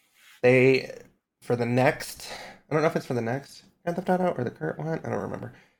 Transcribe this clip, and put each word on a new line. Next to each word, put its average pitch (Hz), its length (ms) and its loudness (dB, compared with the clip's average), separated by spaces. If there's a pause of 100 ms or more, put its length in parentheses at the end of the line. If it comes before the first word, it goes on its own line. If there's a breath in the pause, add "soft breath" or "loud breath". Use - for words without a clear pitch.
(420 soft breath)
They, 127 580 4 (420)
for 123 140 0
the 117 100 -2
next, - 640 0 (420 loud breath)
I - 40 0
don't 151 80 2
know 160 60 2
if 165 80 0
it's 160 100 -4
for 139 80 -4
the 117 60 -2
next 120 420 -6 (220)
Grand 175 120 -4
Theft 180 140 -4
Auto 180 260 0
or 123 80 -4
the - 60 -4
current 160 280 -8
one, 156 260 -6
I - 40 -10
don't 110 120 -4
remember. 117 340 -8 (260 soft breath)